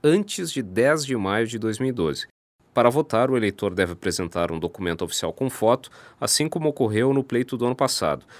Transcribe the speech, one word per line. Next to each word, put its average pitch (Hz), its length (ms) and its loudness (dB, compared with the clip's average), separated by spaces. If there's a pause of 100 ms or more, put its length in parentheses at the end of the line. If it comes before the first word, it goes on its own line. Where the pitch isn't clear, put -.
antes 175 520 0
de 135 80 -4
dez 123 440 2
de 131 120 -4
maio 104 300 0
de 113 120 -6
dois 110 200 -2
mil 131 100 0
e - 20 -4
doze. 82 360 -2 (460)
Para 120 160 6
votar, 127 400 0
o 131 80 2
eleitor 101 340 0
deve 92 200 0
apresentar 85 600 -4
um 82 60 -4
documento 85 480 -4
oficial - 260 -4
com - 160 -4
foto, 120 440 0 (280)
assim 147 300 0
como 156 200 -2
ocorreu 120 440 2
no 139 100 2
pleito 123 320 -2
do 120 120 0
ano 123 80 0
passado. 82 500 0 (140)